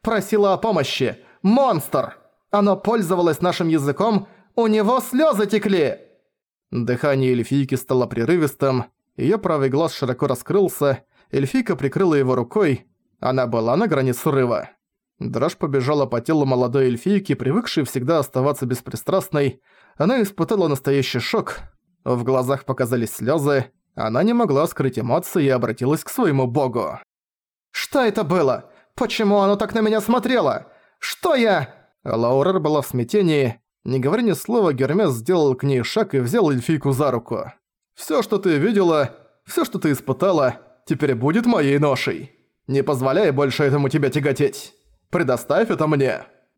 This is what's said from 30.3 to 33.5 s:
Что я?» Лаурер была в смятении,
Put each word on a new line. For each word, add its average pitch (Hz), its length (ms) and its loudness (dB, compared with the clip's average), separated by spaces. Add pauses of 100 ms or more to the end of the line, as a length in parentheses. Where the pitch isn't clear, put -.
Что - 340 -2
я?» 202 400 2 (320)
Лаурер 135 540 2
была 151 240 0
в - 40 -14
смятении, 139 720 0 (280)